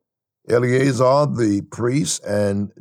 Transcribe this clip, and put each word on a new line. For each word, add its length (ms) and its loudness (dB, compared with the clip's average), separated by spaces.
Eleazar 760 2
the 340 0
priest 640 -4
and 560 -2